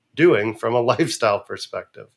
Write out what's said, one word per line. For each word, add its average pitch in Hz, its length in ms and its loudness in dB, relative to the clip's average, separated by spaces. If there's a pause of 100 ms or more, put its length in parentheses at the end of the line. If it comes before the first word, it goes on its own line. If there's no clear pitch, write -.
(160)
doing 113 400 2
from 113 180 -4
a 123 80 2
<laughs> 120 120 2
lifestyle 113 460 -2
perspective. 101 760 -14